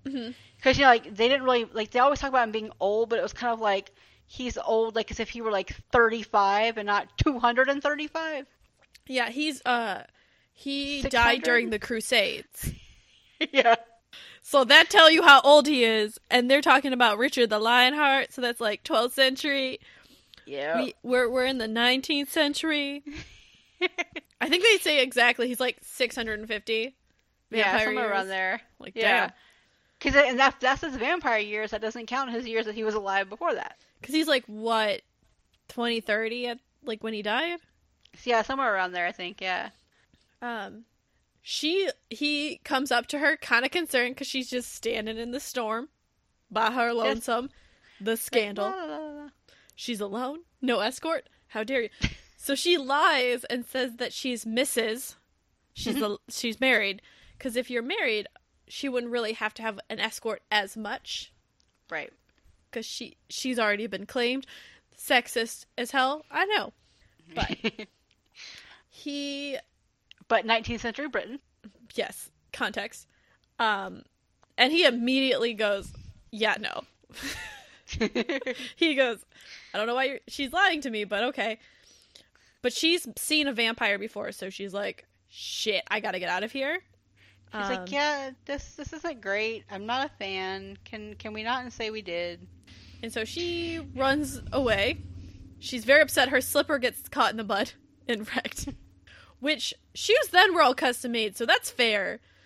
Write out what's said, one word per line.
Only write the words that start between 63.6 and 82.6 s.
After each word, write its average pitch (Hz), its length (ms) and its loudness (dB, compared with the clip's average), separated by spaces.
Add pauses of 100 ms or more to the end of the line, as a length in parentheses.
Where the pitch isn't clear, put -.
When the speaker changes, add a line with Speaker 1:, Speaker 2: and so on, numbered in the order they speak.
Speaker 1:
been 196 180 -8
claimed. 254 400 -2 (520)
Sexist 240 680 -2 (120)
as 240 140 -6
hell, 277 380 0
I 302 160 -2
know. 392 280 -2 (600)
But - 240 -4
Speaker 2:
<laughs> - 300 -8 (1000)
Speaker 1:
he 285 680 -10 (720)
Speaker 2:
But 220 180 2
nineteenth 226 360 -2
century 240 260 -8
Britain. 233 320 -8 (560)
Speaker 1:
Yes, - 340 -8 (240)
context. 214 540 -8 (520)
Um, 196 440 -2 (540)
and 254 140 4
he 330 140 4
immediately 240 680 2
goes, 202 380 -2 (400)
"Yeah, 214 280 -2
no." - 240 -8 (280)
<laughs> - 80 -18 (800)
Speaker 2:
<laughs> 220 100 0 (640)
Speaker 1:
He 320 200 2
goes, 240 240 0 (540)
"I - 40 -4
don't 214 100 -2
know 240 80 -2
why 262 100 0
you're, 269 220 -6
she's 269 260 -6
lying 349 280 2
to 277 80 -6
me, 214 140 -4
but 208 220 -2
okay." 226 340 -4 (1000)